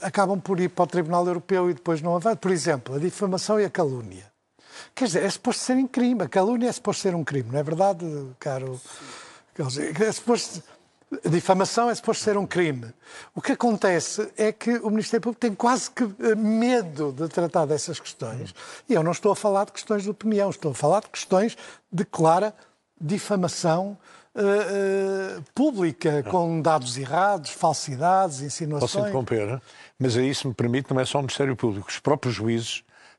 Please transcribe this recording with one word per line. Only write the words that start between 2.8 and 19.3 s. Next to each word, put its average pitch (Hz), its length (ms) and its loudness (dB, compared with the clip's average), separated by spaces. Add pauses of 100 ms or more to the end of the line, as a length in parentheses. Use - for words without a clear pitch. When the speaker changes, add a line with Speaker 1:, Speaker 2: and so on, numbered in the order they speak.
Speaker 1:
a 143 40 -2
difamação 190 600 0
e 202 60 2
a 160 40 -4
calúnia. 113 640 -4 (640)
Quer 262 100 0
dizer, 170 180 0
é 196 60 0
suposto - 340 -4
ser 254 120 0
um 262 120 2
crime. 247 360 2
A 139 60 -2
calúnia 233 400 2
é - 20 0
suposto - 300 -4
ser 180 140 0
um 165 80 -2
crime, 127 280 -4
não 143 80 0
é 151 40 -2
verdade, 175 420 0 (340)
caro? 131 400 -6 (760)
Quer 147 100 -4
dizer, 151 360 -4
é 220 100 2
suposto, - 500 -2 (640)
a 175 40 2
difamação 190 600 2
é 220 60 0
suposto - 280 -2
ser 208 140 2
um 190 80 0
crime. 143 420 -2 (460)
O 160 80 -8
que 277 120 0
acontece 208 840 2
é 214 140 2
que 226 260 -4
o 220 120 -2
Ministério 220 320 0
Público 233 200 -4
tem 226 140 0
quase 240 340 2
que, - 140 -2
eh, 214 320 2
medo 214 760 0
de 147 160 -4
tratar 170 380 0
dessas 147 340 -2
questões. 113 540 -10 (360)
E 254 40 4
eu 165 100 6
não 170 80 2
estou 202 200 2